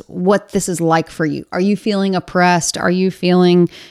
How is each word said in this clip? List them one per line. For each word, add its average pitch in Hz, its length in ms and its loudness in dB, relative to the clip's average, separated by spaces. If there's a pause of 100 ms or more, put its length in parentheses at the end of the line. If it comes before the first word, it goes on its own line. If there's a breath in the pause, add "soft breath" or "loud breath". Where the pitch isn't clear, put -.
what 196 420 -2
this 196 180 -4
is 170 120 -4
like 165 280 0
for - 160 -6
you. 143 280 -6
Are 185 80 -4
you 202 160 0
feeling 196 400 -2
oppressed? 175 600 0
Are - 140 -2
you 185 220 0
feeling, 180 560 4 (220 loud breath)